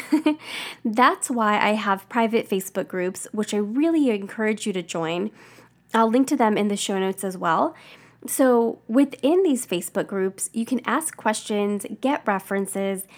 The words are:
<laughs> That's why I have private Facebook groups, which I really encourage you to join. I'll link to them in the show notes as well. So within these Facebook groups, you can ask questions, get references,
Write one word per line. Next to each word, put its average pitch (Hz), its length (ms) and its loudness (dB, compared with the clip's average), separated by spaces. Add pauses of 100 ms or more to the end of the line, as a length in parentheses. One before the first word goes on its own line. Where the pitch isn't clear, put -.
(400)
<laughs> - 460 -12
That's 254 440 2
why 220 300 2
I 208 140 2
have 208 360 -2
private 226 400 0
Facebook 190 380 -4
groups, 185 440 -4
which 214 220 -4
I 208 40 0
really 277 520 2
encourage 214 560 -2
you 208 80 -2
to 180 80 -4
join. 170 500 -4 (600)
I'll 226 160 4
link 262 200 4
to 302 60 0
them 214 220 4
in 208 100 2
the 202 80 -2
show 196 240 -2
notes 190 240 -2
as 185 140 -6
well. 185 380 0 (500)
So 240 640 2
within 277 560 2
these 269 220 2
Facebook - 420 -4
groups, 190 460 -4
you 226 120 -4
can 240 200 -2
ask 285 320 -2
questions, 208 680 -2 (140)
get 277 260 -2
references, 196 800 -2 (120)